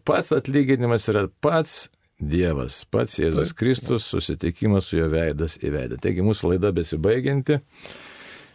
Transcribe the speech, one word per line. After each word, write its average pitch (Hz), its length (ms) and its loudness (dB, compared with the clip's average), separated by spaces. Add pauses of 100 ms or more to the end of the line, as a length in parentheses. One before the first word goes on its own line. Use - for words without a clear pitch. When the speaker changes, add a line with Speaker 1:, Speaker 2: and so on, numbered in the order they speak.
Speaker 1:
pats - 320 0
atlyginimas 131 720 2
yra 104 160 2 (160)
pats 160 460 0 (340)
Dievas, 78 640 0 (100)
pats 117 240 -2
Jėzus 80 380 0
Speaker 2:
Taip. - 80 -18
Speaker 1:
Kristus, 123 500 0
susitikimas 90 800 0
su 80 80 0
juo 82 100 2
veidas 78 480 0
į - 160 -4
veidą. 64 320 -4
Taigi 95 220 0
mūsų 104 240 2
laida 92 260 2
besibaigianti. 127 800 0 (1000)